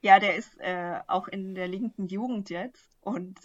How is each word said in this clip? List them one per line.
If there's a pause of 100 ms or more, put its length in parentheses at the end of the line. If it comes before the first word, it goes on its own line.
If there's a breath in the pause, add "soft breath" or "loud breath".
Ja,
der
ist,
äh,
auch
in
der
linken
Jugend
jetzt
und,